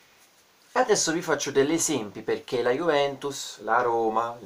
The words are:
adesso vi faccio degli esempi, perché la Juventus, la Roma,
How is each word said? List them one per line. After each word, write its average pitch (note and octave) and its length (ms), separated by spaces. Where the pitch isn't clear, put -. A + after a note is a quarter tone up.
adesso A3+ 400
vi E3+ 80
faccio D3+ 300
degli C3+ 240
esempi, A#2 480
perché A#2 400
la A#2+ 80
Juventus, C#3+ 920
la A2 220
Roma, A#2 640